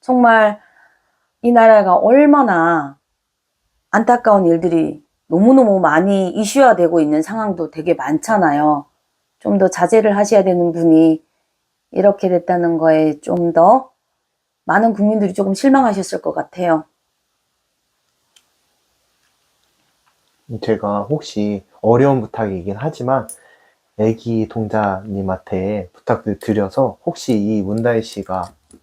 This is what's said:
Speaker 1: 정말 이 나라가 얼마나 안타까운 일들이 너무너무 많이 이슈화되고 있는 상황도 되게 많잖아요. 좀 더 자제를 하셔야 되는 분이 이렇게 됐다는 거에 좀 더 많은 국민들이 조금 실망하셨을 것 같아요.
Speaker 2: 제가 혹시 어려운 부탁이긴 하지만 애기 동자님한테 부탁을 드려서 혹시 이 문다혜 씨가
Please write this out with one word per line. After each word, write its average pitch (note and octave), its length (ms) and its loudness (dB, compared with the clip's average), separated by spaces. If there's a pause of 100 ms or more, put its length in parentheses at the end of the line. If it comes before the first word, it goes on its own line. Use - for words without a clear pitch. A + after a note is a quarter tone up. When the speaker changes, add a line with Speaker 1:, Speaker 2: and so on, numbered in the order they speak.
Speaker 1:
정말 A3+ 600 2 (800)
이 A#3+ 100 0
나라가 A3 440 6
얼마나 G3 1000 2 (920)
안타까운 A3 560 2
일들이 E3 580 -2 (240)
너무너무 G#3 520 4
많이 F3+ 500 0
이슈화되고 G3+ 720 2
있는 D3+ 220 0
상황도 F#3+ 500 -6
되게 E3 220 -4
많잖아요. D#3 920 -2 (540)
좀 G3+ 180 -2
더 F#3+ 100 2
자제를 G3+ 480 0
하셔야 G3+ 280 2
되는 F3 280 0
분이 D#3+ 520 4 (680)
이렇게 G3+ 380 0
됐다는 F3 500 -2
거에 D#3 420 0
좀 E3+ 320 -2
더 G3 380 4 (760)
많은 G#3+ 280 0
국민들이 G#3 400 -2
조금 G3 200 -2
실망하셨을 A#3+ 680 0
것 - 100 -6
같아요. D#3+ 520 -4 (3750)
Speaker 2:
제가 G#2 400 -4
혹시 G#2 640 -6 (180)
어려운 B2+ 380 2
부탁이긴 G2+ 580 -8
하지만 C3+ 500 -6 (680)
애기 A2+ 500 -4
동자님한테 G2 1400 -6
부탁을 - 460 -6
드려서 G#2+ 680 -4
혹시 - 320 -6
이 G#2 260 -2
문다혜 A2+ 400 -2
씨가 F#2 500 -10 (300)